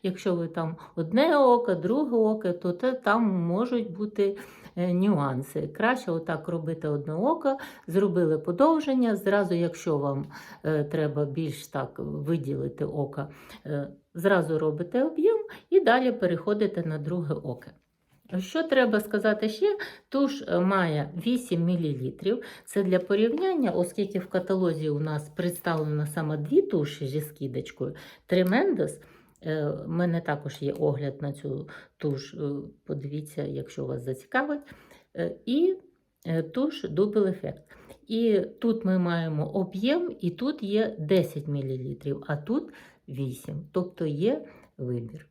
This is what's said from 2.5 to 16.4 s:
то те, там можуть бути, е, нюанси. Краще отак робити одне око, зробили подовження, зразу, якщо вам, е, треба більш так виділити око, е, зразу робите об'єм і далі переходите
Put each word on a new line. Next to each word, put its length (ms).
то 200
те, 200
там 300
можуть 680
бути, 460
е, 180
нюанси. 720
Краще 440
отак 360
робити 400
одне 260
око, 440
зробили 500
подовження, 760
зразу, 400
якщо 420
вам, 280
е, 200
треба 420
більш 420
так 320
виділити 840
око, 420
е, 220
зразу 460
робите 440
об'єм 360
і 100
далі 320
переходите 760